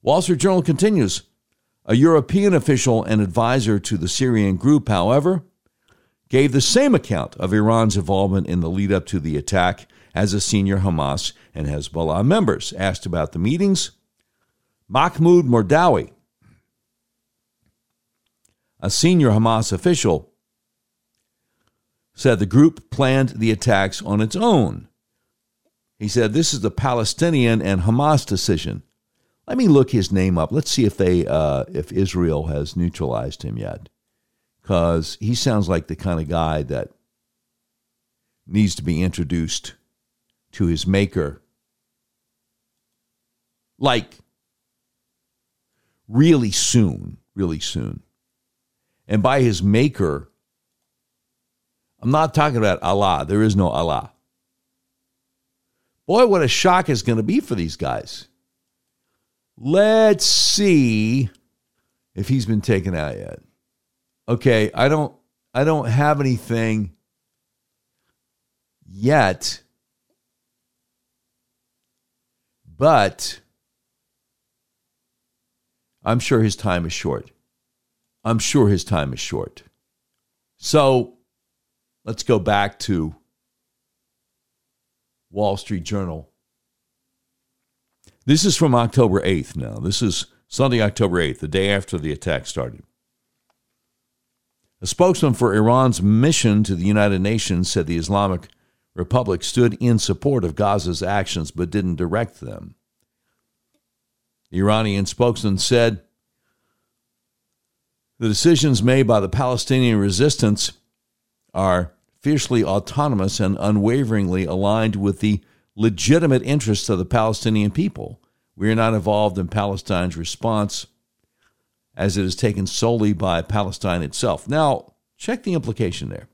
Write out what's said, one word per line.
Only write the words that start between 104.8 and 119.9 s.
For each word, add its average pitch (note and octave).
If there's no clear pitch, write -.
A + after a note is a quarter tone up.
spokesman G#2+
said, A#2
"The A2+
decisions C3
made C3
by A2
the F#2+
Palestinian B2+
resistance G#2
are F2+
fiercely B2+
autonomous G#2
and G2
unwaveringly G#2+
aligned G2+
with G2
the G#2
legitimate B2+
interests A#2
of G2+
the F#2
Palestinian A2
people. -
We G#2
are A2
not A2+
involved G#2
in F2+
Palestine's F#2+